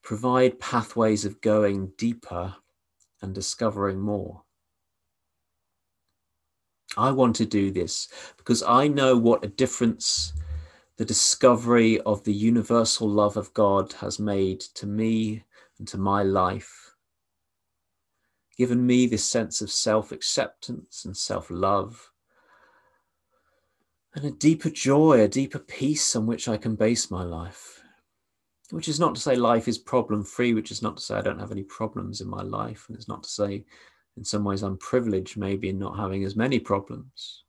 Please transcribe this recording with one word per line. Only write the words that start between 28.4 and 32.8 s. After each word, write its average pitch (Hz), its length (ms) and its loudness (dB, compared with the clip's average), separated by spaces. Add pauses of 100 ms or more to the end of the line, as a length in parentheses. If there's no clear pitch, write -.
Which 165 160 -8
is 147 100 -2
not 165 180 2
to - 60 -10
say 131 140 2
life 117 320 2
is 117 100 -2
problem-free, 107 760 0
which - 180 -2
is 107 100 -8
not 107 140 -4
to - 80 -14
say 107 120 -6
I 104 60 -2
don't 101 180 -4
have 101 120 -10
any 98 120 -8
problems 98 580 -10
in 98 80 -10
my 95 120 -8
life, 104 460 -8